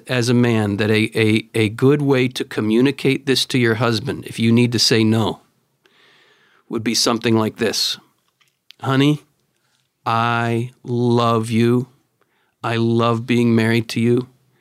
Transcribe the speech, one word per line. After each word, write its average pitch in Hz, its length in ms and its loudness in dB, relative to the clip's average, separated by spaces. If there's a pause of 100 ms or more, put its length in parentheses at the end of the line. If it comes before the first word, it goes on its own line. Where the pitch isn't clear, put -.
as 123 200 -2
a 123 60 2
man 110 440 0
that 107 120 0
a, 110 240 0
a, 110 400 0
a 110 140 0
good 131 340 0
way 135 260 0
to 131 160 -8
communicate 131 840 0
this 131 200 0
to - 120 -4
your 117 180 2
husband, 117 500 -4
if - 120 -12
you 113 120 2
need 120 220 2
to 113 60 -2
say 110 260 2
no, 110 380 0 (1300)
would 113 140 -6
be 113 120 -4
something 113 420 0
like 110 200 -2
this. - 420 -4 (840)
"Honey, 139 420 0 (840)
I 117 680 -2 (100)
love 120 680 0
you. 117 380 0 (760)
I 117 120 -4
love 117 500 0
being 120 280 2
married 113 360 2
to 117 100 -6
you. 120 280 0 (320)